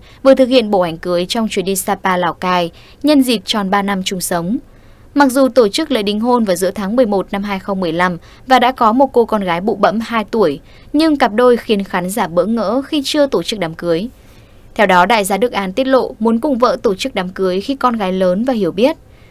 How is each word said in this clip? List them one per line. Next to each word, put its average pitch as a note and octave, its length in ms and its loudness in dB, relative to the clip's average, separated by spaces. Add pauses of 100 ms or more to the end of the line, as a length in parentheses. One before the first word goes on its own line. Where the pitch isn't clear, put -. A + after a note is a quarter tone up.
(220)
vừa C4+ 120 8
thực C4 140 4
hiện A#3+ 220 2
bộ G3+ 100 2
ảnh E3 180 -2
cưới F3+ 280 -2
trong A3+ 240 -4
chuyến F#3+ 140 -2
đi G3 120 -4
Sapa, F#3+ 400 -2
Lào F3 180 0
Cai, F3+ 360 -2 (320)
nhân C#4+ 200 4
dịp A#3 220 0
tròn G3+ 260 -4
ba G3+ 120 0
năm G3 200 -2
chung F#3 180 -6
sống. F3 360 -4 (580)
Mặc C#4+ 180 4
dù C4+ 160 4
tổ A#3 200 4
chức G#3+ 220 -4
lễ A3+ 120 0
đính G#3 180 -2
hôn A#3+ 240 0
vào F#3+ 120 0
giữa F#3 140 -2
tháng G3+ 260 -6
mười B3+ 100 4
một G3 260 -2
năm G3+ 100 -4
hai G3+ 160 -4
không F#3+ 220 -6
mười E3+ 120 -2
lăm F3 260 0 (280)
và B3+ 120 6
đã B3 140 2
có A3+ 200 2
một C4+ 200 2
cô A#3+ 120 4
con G#3+ 200 -2
gái F3 160 -2
bụ G#3 140 -2
bẫm G3+ 260 0
hai A3 240 -4
tuổi, F3 360 0 (320)
nhưng D4+ 240 2
cặp A#3+ 180 2
đôi A#3+ 220 4
khiến G3+ 280 -2
khán F#3 260 -4
giả G3+ 180 -4
bỡ E3+ 160 0
ngỡ A3+ 380 -2
khi C#4+ 220 -4
chưa C#4+ 220 0
tổ G3+ 160 -2
chức G#3+ 180 -6
đám E3 140 -6
cưới. F3 340 -4 (680)
Theo G#3+ 120 2
đó, F#3 200 4
đại G#3+ 180 0
gia G3 120 -2
Đức A#3+ 160 -2
An F#3+ 200 -6
tiết C4 140 -2
lộ B3+ 320 0
muốn A3+ 200 0
cùng C4 200 -2
vợ A3+ 240 2
tổ G#3 120 0
chức C4 200 -8
đám F#3 140 -4
cưới F#3+ 320 -2
khi C#4 140 -4
con B3 220 -2
gái F#3+ 160 -4
lớn F#3+ 320 0
và C4 80 0
hiểu G3 200 -2
biết. B3 240 0 (340)